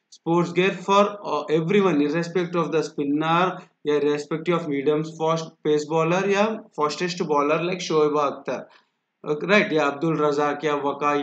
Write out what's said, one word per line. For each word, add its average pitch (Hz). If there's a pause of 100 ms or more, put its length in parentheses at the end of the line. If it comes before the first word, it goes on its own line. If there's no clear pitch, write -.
(100)
sports 170
gear 185 (100)
for, 196 (300)
uh, 147 (140)
everyone, 170
irrespective 170
of 147
the 156
spinner 156 (420)
या 147
irrespective 147
of 151
medium 147 (140)
fast 160 (160)
pace 151
bowler 160
या 202 (320)
फास्टेस्ट 170
बॉलर 151
like 180
शोएब 151
अख्तर, 139 (680)
ओके, 151
राइट, 202
या 151
अब्दुल 151
रज़ाक 147
या 147 (100)
वका 143